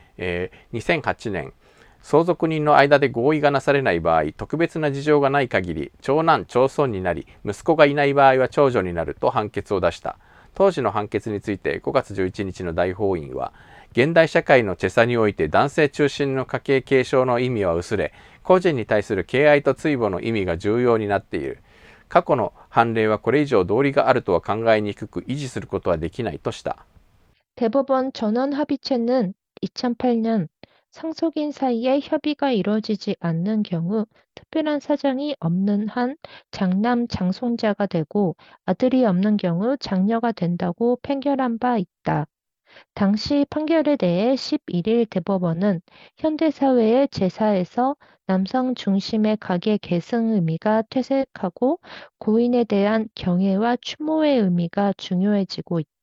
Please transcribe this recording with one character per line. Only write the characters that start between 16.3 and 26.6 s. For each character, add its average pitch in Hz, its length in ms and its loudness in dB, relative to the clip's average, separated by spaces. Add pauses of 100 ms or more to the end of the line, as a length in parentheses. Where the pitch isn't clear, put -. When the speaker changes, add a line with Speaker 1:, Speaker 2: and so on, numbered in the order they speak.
Speaker 1:
の 131 100 -4
家 127 140 -6
系 135 220 0
継 131 220 2
承 127 220 2
の 123 140 0
意 127 100 0
味 107 160 0
は 85 100 2
薄 90 220 -4
れ、 78 160 -2 (300)
個 185 160 4
人 180 160 0
に 113 100 -4
対 107 180 0
す 107 120 -4
る 92 100 -2
敬 143 240 2
愛 143 120 6
と 139 120 2
追 151 220 -2
慕 113 140 0
の 92 120 -4
意 113 100 -4
味 104 140 -2
が 87 120 -2
重 104 240 0
要 120 160 4
に 107 100 -2
な 101 120 0
っ - 20 -18
て - 160 -8
い 73 60 -4
る。 67 160 -8 (480)
過 180 160 2
去 160 120 0
の 110 180 -2 (160)
判 117 240 2
例 110 140 2
は 107 120 2
こ 113 120 -2
れ 147 100 4
以 147 40 0
上 107 200 2
道 107 180 0
理 139 80 0
が 139 160 2
あ 127 60 4
る 123 100 0
と 95 100 0
は 85 80 2
考 110 320 2
え 107 80 2
に 104 140 -4
く 107 120 -12
く、 87 140 -8
維 127 140 -6
持 139 140 -6
す - 100 -8
る - 80 -10
こ 98 120 -4
と - 100 -4
は 85 80 2
で 80 120 -6
き - 140 -8
な 101 80 -4
い - 80 -10
と - 120 -6
し - 120 -12